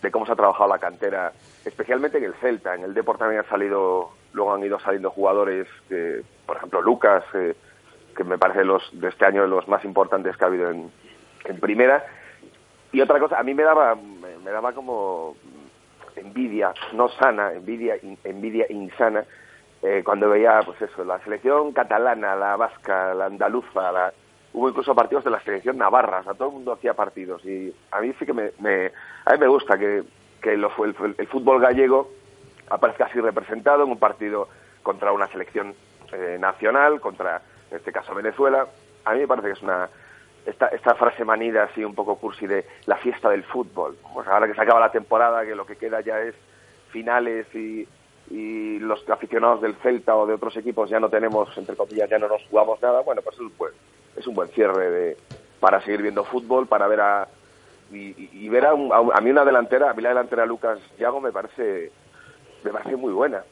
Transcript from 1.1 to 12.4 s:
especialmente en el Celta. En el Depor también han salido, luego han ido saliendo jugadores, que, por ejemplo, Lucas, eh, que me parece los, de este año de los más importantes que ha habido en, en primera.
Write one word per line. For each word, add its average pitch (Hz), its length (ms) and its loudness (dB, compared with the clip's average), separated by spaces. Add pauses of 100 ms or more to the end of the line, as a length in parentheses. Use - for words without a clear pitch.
especialmente 131 520 -4
en 123 80 -2
el 90 100 -8
Celta. 104 400 -4
En 90 80 -12
el 95 100 -10
Depor 110 240 -2
también 107 240 0
han - 80 -6
salido, 98 640 0 (220)
luego 101 200 0
han 101 100 -4
ido 101 160 -4
saliendo 98 300 -4
jugadores, 98 580 0 (220)
que, 85 340 -6 (220)
por - 120 -6
ejemplo, - 240 -4
Lucas, 104 420 4 (100)
eh, 90 220 -2 (600)
que 98 80 -4
me 90 140 -2
parece 92 260 4
los, 95 200 2 (100)
de 90 160 -4
este - 160 0
año 98 180 4
de 98 40 2
los 92 200 0
más 101 180 0
importantes 95 520 -2
que - 60 0
ha 92 40 4
habido 90 220 0
en, 85 220 -10 (540)
en 90 140 -10
primera. 123 460 2 (840)